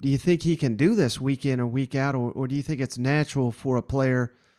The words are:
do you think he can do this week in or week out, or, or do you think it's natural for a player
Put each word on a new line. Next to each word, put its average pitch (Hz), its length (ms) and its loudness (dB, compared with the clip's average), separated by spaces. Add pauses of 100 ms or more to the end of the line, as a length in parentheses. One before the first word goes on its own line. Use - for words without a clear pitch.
do 139 80 -2
you 139 80 4
think 170 280 2
he 165 120 2
can 117 200 0
do 170 180 4
this 147 260 2
week 135 240 -2
in 135 140 0
or 123 80 -2
week 127 300 -4
out, 135 180 0
or, 120 160 -2
or 131 160 -4
do 127 80 -4
you 143 80 -2
think 143 180 -4
it's 127 180 -4
natural 139 520 0
for 127 280 -2
a 110 40 0
player 127 500 0 (260)